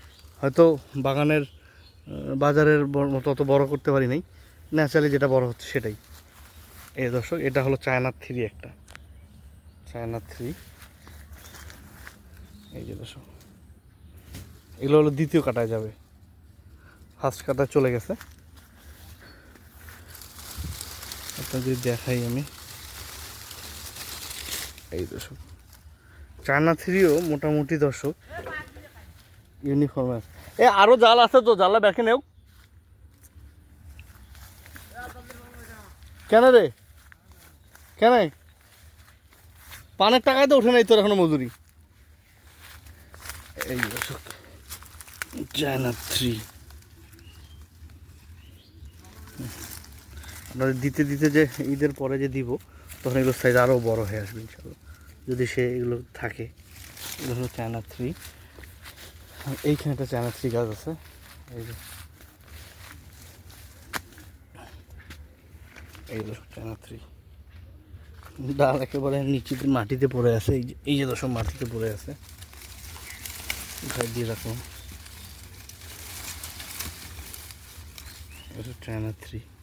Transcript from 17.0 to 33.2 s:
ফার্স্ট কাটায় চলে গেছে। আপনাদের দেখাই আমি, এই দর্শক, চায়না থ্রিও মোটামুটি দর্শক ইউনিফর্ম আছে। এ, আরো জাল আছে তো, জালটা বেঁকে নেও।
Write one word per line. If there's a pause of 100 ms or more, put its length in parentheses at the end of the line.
ফার্স্ট
কাটায়
চলে
গেছে। (3250)
আপনাদের
দেখাই
আমি, (2500)
এই
দর্শক, (1120)
চায়না
থ্রিও
মোটামুটি
দর্শক (1500)
ইউনিফর্ম
আছে।
এ,
আরো
জাল
আছে
তো,
জালটা
বেঁকে
নেও। (4000)